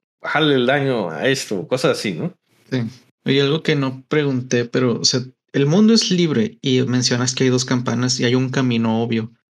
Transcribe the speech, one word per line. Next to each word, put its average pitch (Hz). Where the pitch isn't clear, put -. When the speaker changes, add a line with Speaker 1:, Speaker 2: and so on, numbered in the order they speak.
Speaker 1:
bajarle 151
el 123
daño 131
a 78
esto, 104
cosas 127
así, 101
¿no? 131
Speaker 2:
Sí. 127
Y 135
algo 143
que 156
no 131
pregunté, 127
pero, 127
o -
sea, 131
el 139
mundo 214
es 220
libre 151
y 127
mencionas 123
que 131
hay 127
dos 127
campanas 123
y 127
hay 123
un 127
camino 117
obvio. 113